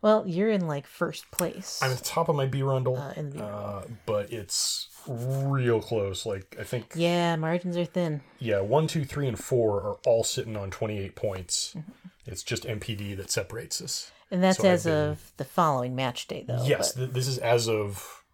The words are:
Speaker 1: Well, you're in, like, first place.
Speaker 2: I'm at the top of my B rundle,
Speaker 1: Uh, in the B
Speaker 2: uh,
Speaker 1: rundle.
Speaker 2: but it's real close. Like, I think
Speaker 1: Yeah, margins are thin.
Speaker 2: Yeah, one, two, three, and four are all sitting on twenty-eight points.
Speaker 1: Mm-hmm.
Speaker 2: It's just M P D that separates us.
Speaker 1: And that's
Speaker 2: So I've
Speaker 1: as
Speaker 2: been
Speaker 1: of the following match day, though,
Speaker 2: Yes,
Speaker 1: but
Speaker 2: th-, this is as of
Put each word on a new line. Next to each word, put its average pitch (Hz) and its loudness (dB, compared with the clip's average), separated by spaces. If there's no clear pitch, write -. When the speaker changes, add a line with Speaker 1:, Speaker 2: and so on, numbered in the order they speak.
Speaker 1:
Well, 214 6
you're 190 2
in, 190 2
like, 143 -4
first - -4
place. - -4
Speaker 2:
I'm 131 2
at 127 -2
the - -12
top 165 0
of 151 4
my 135 2
B 135 0
rundle, 131 2
Speaker 1:
Uh, 139 -6
in 151 -6
the 143 -10
B 110 -8
Speaker 2:
uh, 104 -6
Speaker 1:
rundle. 101 -8
Speaker 2:
but 104 0
it's - -4
real 127 2
close. 101 -2
Like, 98 -6
I 107 -6
think - -6
Speaker 1:
Yeah, 170 2
margins 170 0
are 175 2
thin. 165 -2
Speaker 2:
Yeah, 107 2
one, 135 4
two, 156 0
three, 139 -2
and 107 -2
four 110 4
are 101 -2
all 117 6
sitting 113 -4
on 98 -4
twenty-eight 104 -4
points. - -4
Speaker 1:
Mm-hmm. 156 -12
Speaker 2:
It's - -10
just - -4
M 107 -4
P 110 -6
D 101 -6
that 95 -8
separates - -4
us. - -8
Speaker 1:
And 180 2
that's 190 6
Speaker 2:
So 202 6
I've 180 8
Speaker 1:
as 160 0
Speaker 2:
been 160 4
Speaker 1:
of - -8
the 139 -4
following 131 2
match 127 -2
day, - -8
though, 120 -2
Speaker 2:
Yes, - 2
Speaker 1:
but 127 -6
Speaker 2:
th-, 127 -4
this 127 0
is 127 -4
as 117 2
of 104 -4